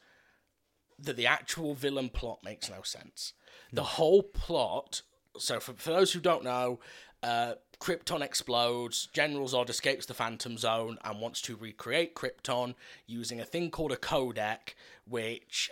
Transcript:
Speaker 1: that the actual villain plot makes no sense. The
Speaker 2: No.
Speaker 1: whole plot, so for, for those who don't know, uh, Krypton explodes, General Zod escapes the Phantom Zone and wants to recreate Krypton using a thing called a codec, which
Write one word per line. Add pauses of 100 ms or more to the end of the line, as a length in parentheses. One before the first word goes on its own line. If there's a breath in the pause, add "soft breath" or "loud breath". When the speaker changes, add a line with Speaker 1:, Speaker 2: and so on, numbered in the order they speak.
(1000 soft breath)
Speaker 1:
that
the
actual
villain
plot
makes
no
sense. (400 loud breath)
The
Speaker 2:
No.
Speaker 1:
whole
plot, (360)
so
for,
for
those
who
don't
know, (420 loud breath)
uh, (260)
Krypton
explodes,
General
Zod
escapes
the
Phantom
Zone
and
wants
to
recreate
Krypton (320 loud breath)
using
a
thing
called
a
codec, (320 loud breath)
which